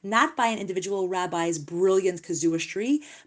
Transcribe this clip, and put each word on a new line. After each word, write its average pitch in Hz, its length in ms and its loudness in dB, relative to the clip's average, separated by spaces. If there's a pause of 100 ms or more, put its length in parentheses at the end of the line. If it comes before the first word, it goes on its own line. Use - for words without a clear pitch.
not 226 320 2
by 240 120 2
an 226 100 0
individual 190 500 -4
rabbi's 170 500 -2
brilliant 180 640 2
casuistry, 170 800 0 (260)